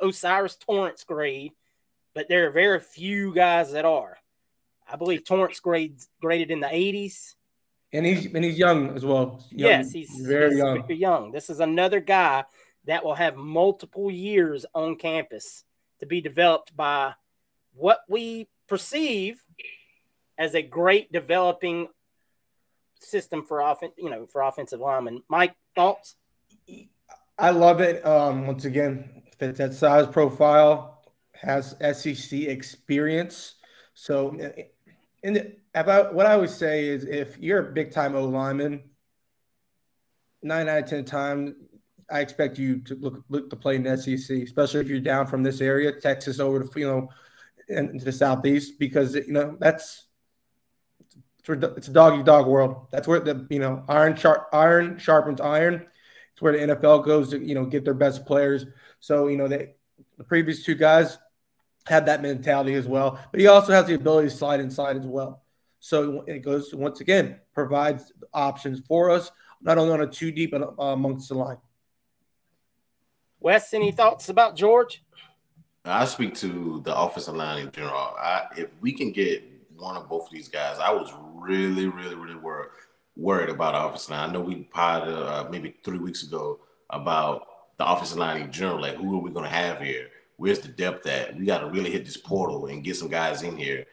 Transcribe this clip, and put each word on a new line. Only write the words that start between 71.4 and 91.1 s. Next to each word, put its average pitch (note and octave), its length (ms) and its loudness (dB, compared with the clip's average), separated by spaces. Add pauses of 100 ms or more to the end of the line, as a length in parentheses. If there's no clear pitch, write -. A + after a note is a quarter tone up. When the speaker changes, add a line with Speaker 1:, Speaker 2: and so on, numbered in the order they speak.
Speaker 1:
Wes, G3 340 2
any G#3 200 0
thoughts A3+ 360 2
about F#3+ 280 4
George? A#3 480 4 (800)
Speaker 3:
I G#2 220 0
speak A2+ 300 -6
to E2+ 480 -8
the D#2 140 -4
offensive D#2+ 380 -4
line D2+ 240 -6
in C#2 100 -12
general. C#2+ 240 -10
I, C#2+ 520 -4 (100)
if - 120 -10 (120)
we A#2+ 100 -4
can C3 220 -6
get F2 320 -2 (320)
one F2+ 200 -14
of - 120 -16
both - 180 -8
of E2 60 -20
these D#2 160 -18
guys, D2+ 320 -8
I F#2 100 0
was - 220 -4 (220)
really, F#2+ 520 -2
really, F2+ 300 -10
really E2+ 180 -16
worried, D#2 360 -14 (460)
worried F2 340 -2
about D2+ 260 -4
our D2+ 100 -2
offensive - 240 -10
line. D2+ 200 -6
I - 20 -8
know F2+ 80 -6
we F2 240 -10
potted, E2 500 -2
uh, D2 380 -6
maybe D#2+ 320 -12
three F2+ 140 -10
weeks F2 260 -10
ago D2 340 -10 (320)
about D2+ 560 -4 (300)
the D2 120 -2
offensive E2+ 300 -2
line D#2+ 240 -4
in C#2 80 -12
general. E2+ 300 -6
Like, D2 160 -8
who F#2+ 200 -6
are F2 60 -4
we E2+ 80 -10
gonna C#2 180 -10
have E2+ 320 -4
here? C2 280 -10 (300)
Where's G2+ 200 0
the D3 100 -14
depth F2+ 380 -6
at? C2+ 300 -6